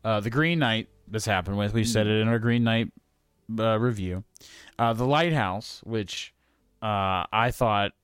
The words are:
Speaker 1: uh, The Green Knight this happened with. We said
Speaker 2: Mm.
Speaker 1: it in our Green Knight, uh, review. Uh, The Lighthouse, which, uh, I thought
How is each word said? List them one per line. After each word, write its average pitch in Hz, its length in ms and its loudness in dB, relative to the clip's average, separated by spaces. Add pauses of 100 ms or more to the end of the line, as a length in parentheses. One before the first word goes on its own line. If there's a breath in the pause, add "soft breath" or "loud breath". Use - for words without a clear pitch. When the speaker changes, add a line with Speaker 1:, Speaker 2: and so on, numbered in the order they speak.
Speaker 1:
uh, 110 160 0
The 104 100 -2
Green 160 300 2
Knight 131 300 0 (180)
this 107 180 -6
happened 95 320 0
with. 104 160 0
We 110 120 2
said 110 220 2
Speaker 2:
Mm. - 20 0
Speaker 1:
it 107 140 2
in 110 40 2
our 117 120 2
Green 120 260 2
Knight, 113 260 0 (640)
uh, 110 220 2
review. 101 460 -2 (540 loud breath)
Uh, 117 140 2
The 117 120 -2
Lighthouse, 139 800 0
which, 110 500 -6 (500)
uh, 98 500 0
I 113 180 2
thought 101 420 0 (100)